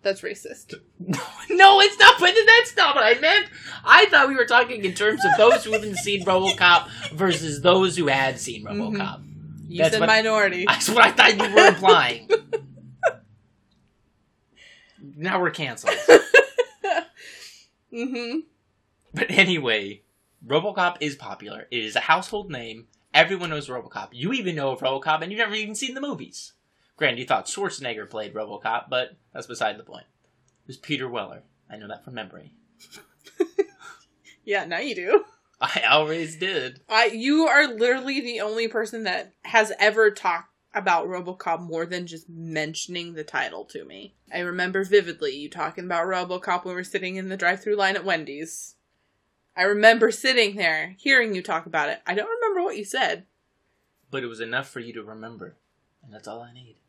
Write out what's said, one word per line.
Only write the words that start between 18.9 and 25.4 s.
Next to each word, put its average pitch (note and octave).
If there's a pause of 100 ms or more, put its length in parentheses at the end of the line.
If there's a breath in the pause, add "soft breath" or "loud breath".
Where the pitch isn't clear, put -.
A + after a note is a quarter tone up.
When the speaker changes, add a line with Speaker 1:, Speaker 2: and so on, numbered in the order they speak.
Speaker 2:
But -
anyway, B2+ (440)
RoboCop F3
is D3
popular. G#2+
It A#2+
is G#2+
a A#2
household F#3
name. A#2 (260)
Everyone E3+
knows C#3+
RoboCop. A2+
You C3
even F#3+
know C#3
of B2+
RoboCop, C3+
and F3
you've G#3+
never G#3+